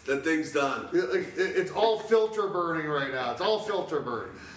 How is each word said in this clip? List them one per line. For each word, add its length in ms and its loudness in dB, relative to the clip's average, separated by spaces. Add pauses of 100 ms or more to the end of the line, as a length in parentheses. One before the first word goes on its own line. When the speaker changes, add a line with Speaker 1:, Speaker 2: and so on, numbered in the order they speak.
Speaker 1:
that 200 -2
thing's 260 0
done." 420 0
Speaker 2:
Yeah, 100 4
like, 340 -2
it, 200 0
it's 140 2
all 280 4
filter 480 2
burning 400 -2
right 260 0
now. 180 -2
It's 100 -6
all 180 2
filter 420 -2
burn. 280 -4 (280)